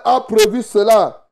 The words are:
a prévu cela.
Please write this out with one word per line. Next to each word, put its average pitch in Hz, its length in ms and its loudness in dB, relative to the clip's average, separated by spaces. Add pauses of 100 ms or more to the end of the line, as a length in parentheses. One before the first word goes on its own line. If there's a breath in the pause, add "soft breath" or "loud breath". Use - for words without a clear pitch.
a 247 160 0
prévu 220 420 -2
cela. 202 680 -2